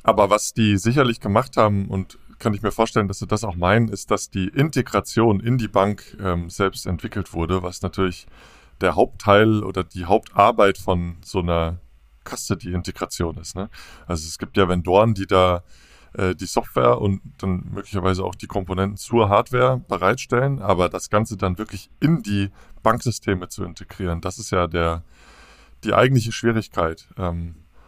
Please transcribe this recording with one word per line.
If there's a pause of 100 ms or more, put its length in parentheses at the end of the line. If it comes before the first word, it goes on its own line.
Aber
was
die
sicherlich
gemacht
haben
und (200)
kann
ich
mir
vorstellen,
dass
sie
das
auch
meinen,
ist,
dass
die
Integration
in
die
Bank,
ähm,
selbst
entwickelt
wurde,
was
natürlich (540)
der
Hauptteil
oder
die
Hauptarbeit
von
so
einer (440)
Custody-Integration
ist,
ne? (380)
Also
es
gibt
ja
Vendoren,
die
da, (500)
äh,
die
Software
und (180)
dann
möglicherweise
auch
die
Komponenten
zur
Hardware
bereitstellen,
aber
das
Ganze
dann
wirklich (100)
in
die (340)
Banksysteme
zu
integrieren,
das
ist
ja
der, (800)
die
eigentliche
Schwierigkeit. (120)
Ähm, (320)